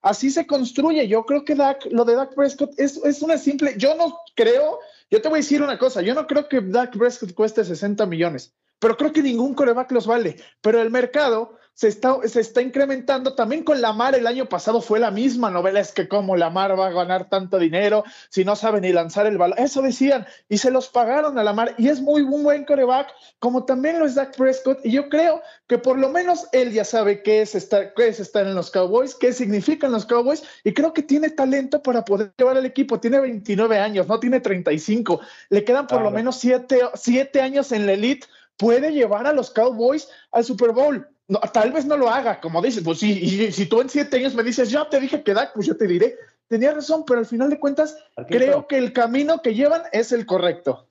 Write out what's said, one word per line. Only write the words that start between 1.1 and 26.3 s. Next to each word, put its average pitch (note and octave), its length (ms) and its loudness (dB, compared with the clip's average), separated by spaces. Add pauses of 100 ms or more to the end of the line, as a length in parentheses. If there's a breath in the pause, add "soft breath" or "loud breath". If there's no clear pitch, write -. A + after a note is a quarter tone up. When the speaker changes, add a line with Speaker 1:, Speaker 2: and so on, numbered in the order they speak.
Speaker 1:
creo C#4+ 180 0
que D4+ 100 0
Dak, C#4 380 0
lo A#3+ 120 2
de A#3 120 4
Dak C4+ 180 -4
Prescott C#4 420 0
es, C#4 280 -2
es C#4+ 180 0
una D#4 160 0
simple, C#4 380 -2
yo C4+ 180 2
no E4 240 -2 (160)
creo, A#4+ 460 2 (300 loud breath)
yo G#4+ 120 4
te D4+ 60 0
voy D#4 100 2
a C#4+ 40 0
decir C#4+ 200 0
una C#4 160 -2
cosa, B3 240 0
yo G#3+ 120 0
no D4+ 120 -4
creo D4 220 -2
que C4 120 0
Dak A#3 360 -2
Prescott A3+ 380 -2
cueste A3 300 0
sesenta G3+ 420 -4
millones, E3 480 -4 (240)
pero A3+ 180 2
creo D4+ 160 0
que D4+ 100 2
ningún B3+ 320 0
quarterback B3 380 0
los A3+ 140 0
vale, A3 300 0 (240 loud breath)
pero A3 200 2
el A3+ 100 0
mercado B3 680 -2 (160 soft breath)
se - 160 0
está, C4 280 0 (100)
se A#3 140 0
está A3+ 220 -2
incrementando. C4 720 -2
También B3 280 -2
con C#4+ 200 0
Lamar A#3 320 0
el A#3+ 120 0
año B3 200 -4
pasado A3 340 -2
fue G#3+ 180 -2
la A3+ 120 2
misma A#3 400 0
novela, F#3 300 0
es F#3 120 -6
que F3+ 160 -4
cómo G3 280 -2
Lamar F#3 420 0
va F#3+ 80 2
a F#3 40 -2
ganar F3+ 380 -2
tanto F#3+ 300 -2
dinero G3+ 440 2 (280 loud breath)
si F#3 160 0
no G#3 100 0
sabe G#3+ 260 0
ni F#3 100 0
lanzar E3+ 340 0
el G#3 120 0
balón, F3+ 200 2
eso C4+ 240 0
decían, C4 440 0 (220 loud breath)
y G#3+ 100 0
se C4 120 2
los B3+ 180 0
pagaron C4 500 0
a A3 40 0
Lamar, A3 360 0
y A#3 100 4
es C#4+ 140 0
muy, D4 200 2
un C#4+ 220 -2
buen C#4+ 220 2
quarterback, C4+ 420 2 (300 soft breath)
como B3 260 -2
también C4+ 340 -2
lo D#4+ 80 2
es B3+ 80 -2
Dak C4+ 220 -2
Prescott, C4 480 0
y A3+ 80 0
yo C#4+ 180 0
creo D#4+ 300 2 (260 loud breath)
que A#3+ 120 2
por B3+ 200 0
lo C4+ 120 2
menos F4 420 0